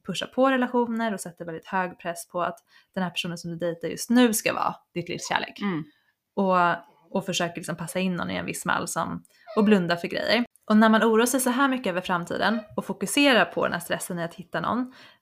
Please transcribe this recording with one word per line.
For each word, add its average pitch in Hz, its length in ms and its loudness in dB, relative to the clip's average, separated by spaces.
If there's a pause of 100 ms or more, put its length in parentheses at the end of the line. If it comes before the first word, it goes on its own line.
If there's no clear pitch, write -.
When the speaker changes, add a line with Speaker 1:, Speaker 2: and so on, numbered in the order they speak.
Speaker 1:
pushar 175 200 -6
på 262 240 2
relationer 240 640 0
och 185 60 -8
sätter 170 240 -12
väldigt 160 220 -10
hög 180 320 -4
press 170 300 -8
på 175 140 -4
att 175 160 -4 (360)
den 190 80 -2
här 175 80 -2
personen 170 280 -6
som 170 120 -10
du 170 60 -8
dejtar 165 320 -4
just - 220 -6
nu 233 240 6
ska - 180 0
vara - 220 -2 (200)
ditt 175 140 -6
livs - 200 -8
kärlek. - 320 -4
Speaker 2:
Mm. 180 240 -2 (500)
Speaker 1:
Och, 180 420 4 (400)
och 185 100 -2
försöker 170 300 -4
liksom 170 200 -8
passa 170 220 -6
in 185 180 0
någon 180 140 -4
i - 60 -6
en 175 100 -6
viss - 200 -8
mall - 220 -2
som, - 360 -6 (320)
och 220 80 4
blunda 180 320 4
för - 120 -8
grejer. - 360 0 (220)
Och 214 100 4
när 220 120 8
man 220 140 6
oroar 226 240 4
sig 254 140 0
så 254 100 0
här 269 180 2
mycket 254 220 -2
över 175 100 -4
framtiden 185 600 -2 (160)
och 190 80 -6
fokuserar 220 600 2
på - 200 -2
den - 80 0
här 170 80 -4
stressen 175 380 -6
i 165 60 -4
att 165 100 -10
hitta - 260 -8
någon, 247 320 -2 (300)